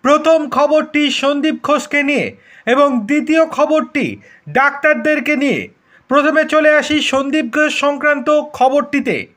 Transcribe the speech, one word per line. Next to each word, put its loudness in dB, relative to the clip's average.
প্রথম 2
খবরটি 0
সন্দীপ -2
ঘোষকে -2
নিয়ে -2
এবং 2
দ্বিতীয় 0
খবরটি -2
ডাক্তারদেরকে 0
নিয়ে। -2
প্রথমে 2
চলে 2
আসি 0
সন্দীপ -2
ঘোষ -2
সংক্রান্ত 0
খবরটিতে। 0